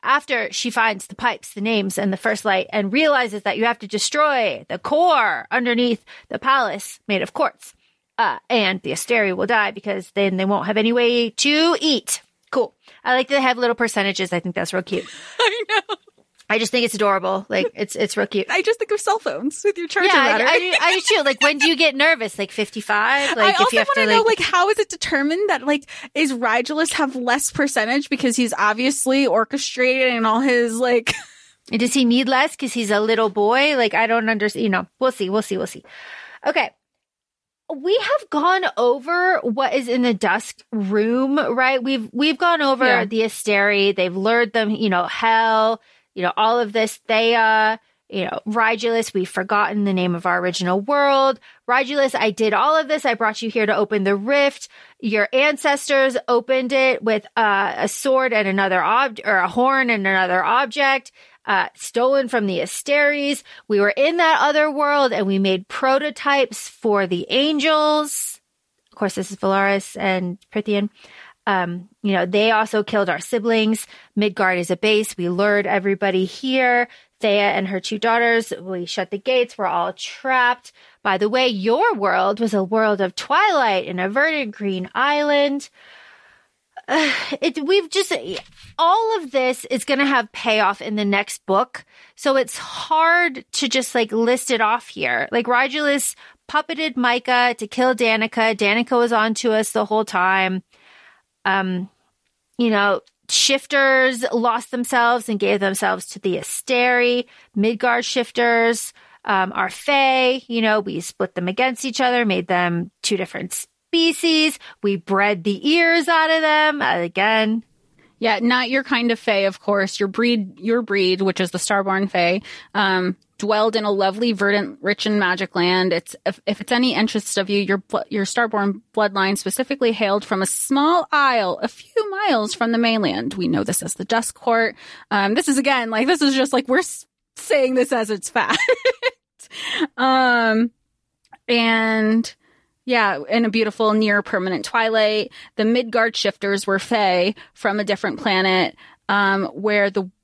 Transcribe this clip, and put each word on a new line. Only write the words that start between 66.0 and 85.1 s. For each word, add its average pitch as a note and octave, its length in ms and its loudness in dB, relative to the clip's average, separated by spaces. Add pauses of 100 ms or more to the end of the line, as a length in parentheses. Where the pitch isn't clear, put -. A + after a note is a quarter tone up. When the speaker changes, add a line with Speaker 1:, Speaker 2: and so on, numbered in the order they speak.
Speaker 1:
for G3+ 380 0
the F3 240 -4
angels. D4+ 1080 0 (520)
Of - 60 -20
course, G3 160 -2
this F#3 160 -6
is G3 80 -12
Velaris G3 580 0
and F#3 440 -4 (120)
Prythian. G#3 380 -2 (560)
Um, F3+ 420 -2 (140)
you G3+ 120 0
know, F3+ 120 2
they G#3 240 2
also A3 320 0
killed G3+ 280 -2
our D3+ 100 -2
siblings. A3+ 680 -2 (300)
Midgard G3 420 0
is F3 140 -4
a F3+ 60 -2
base. G#3+ 400 0
We F3 120 -2
lured G3+ 380 2
everybody F#3+ 580 0
here. B3 640 0 (340)
Thea G3+ 300 2
and F#3+ 160 -2
her F#3+ 120 -4
two G#3 200 -8
daughters, A#3 600 0
we F3+ 280 -8
shut - 240 -6
the G3+ 80 -8
gates. B3 360 -2
We're G3 120 -4
all F3 260 -2
trapped. B3 800 -2 (320)
By F#3+ 160 0
the G#3 100 0
way, B3+ 180 2
your A#3+ 460 2
world G3 460 0
was G#3+ 160 0
a G3 80 2
world G#3 380 0
of F#3 140 -2
twilight C#4+ 720 0
in F3+ 140 -6
a F#3 100 -2
verdant C#4 460 -2
green F#3+ 400 -6
island. C#4+ 800 0